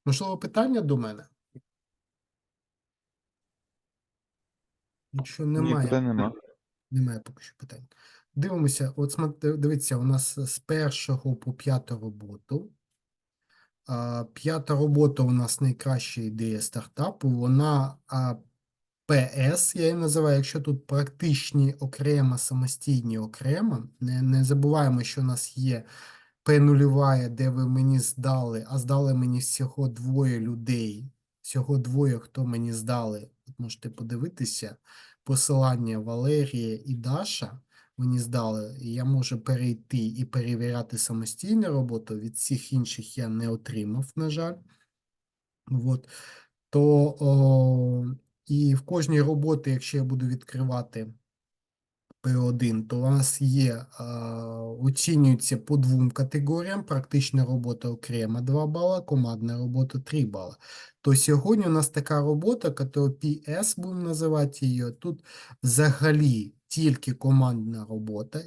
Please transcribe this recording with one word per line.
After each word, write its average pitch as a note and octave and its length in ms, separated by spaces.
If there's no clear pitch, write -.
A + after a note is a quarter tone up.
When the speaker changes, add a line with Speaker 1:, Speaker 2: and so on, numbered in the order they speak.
Speaker 1:
можливо, C#3+ 340
питання A#3+ 420
до C#3+ 160
мене? G#2+ 300
Якщо C3+ 320
Speaker 2:
Ні, D3 60
Speaker 1:
немає, C3+ 340
Speaker 2:
питань B2+ 200
нема. G#2+ 280
Speaker 1:
немає B2+ 300
поки - 220
що - 140
питань. B2 300
Дивимося, C#3+ 640
от C#3+ 220
см-, D#3 200
див-, D3+ 200
дивіться, C#3+ 380
у B2 80
нас C3 340
з C3+ 200
першого C3+ 800
по - 160
п'яту B2+ 460
роботу. G#2+ 760
А, A#2+ 380
п'ята D3+ 400
робота D3 480
у B2 80
нас B2 300
найкраща B2+ 600
ідея A2 400
стартапу, C#3 680
вона, C3+ 680
а, B2+ 280
П C3+ 300
С, C#3+ 400
я E3+ 60
її E3 120
називаю, D#3 420
якщо C3+ 240
тут C#3 260
практичні C#3 880
окремо, C3+ 640
самостійні B2+ 800
окремо, C3+ 680
не, B2+ 220
не C3 220
забуваємо, C#3+ 580
що - 180
у C3+ 40
нас B2 320
є B2+ 280
П D3+ 180
нульова, C#3 680
де A#2+ 220
ви B2+ 180
мені C3 300
здали, B2 680
а C3+ 100
здали C3+ 360
мені B2+ 240
всього C3 500
двоє B2 520
людей, A#2 680
всього C3+ 360
двоє, B2+ 400
хто A#2 280
мені A#2 260
здали. A2 580
От C3 100
можете A#2+ 320
подивитися, A#2 840
посилання B2+ 760
Валерія A#2+ 840
і C3+ 100
Даша B2+ 640
мені B2+ 220
здали, A2+ 640
і A#2+ 120
я B2 120
можу C3 360
перейти A#2+ 640
і A2+ 180
перевіряти A#2+ 760
самостійну F3+ 680
роботу, A#2 500
від A2+ 160
всіх - 380
інших A#2+ 460
я A#2 100
не A2+ 200
отримав, A2+ 680
на D#3+ 140
жаль. E3 240
Вот. B2+ 420
То, D3 500
о, C3 840
і C#3+ 280
в C3+ 60
кожній D#3+ 400
роботі, D3 500
якщо C3 260
я C3+ 80
буду B2+ 220
відкривати B2 840
П B2+ 160
один, A#2+ 500
то B2 120
у C3 120
нас C#3 300
є, C3 460
а, A#2+ 60
оцінюється C3 920
по D3 200
двом B2+ 340
категоріям: E3 760
практична C3+ 600
робота A#2+ 440
окремо A#2 520
два C#3 260
бала, F3 340
командна A#2+ 580
робота B2+ 400
три C3+ 280
бала. F#2+ 300
То C3+ 160
сьогодні F#3 500
у E3+ 40
нас D#3 180
така D3 320
робота, D#3+ 480
яка C#3 180
П D3 380
С, F3 280
будемо F3+ 260
називати D#3 640
її, B2 260
тут E3 320
взагалі C#3 920
тільки D3 440
командна A#2+ 760
робота, G#2+ 580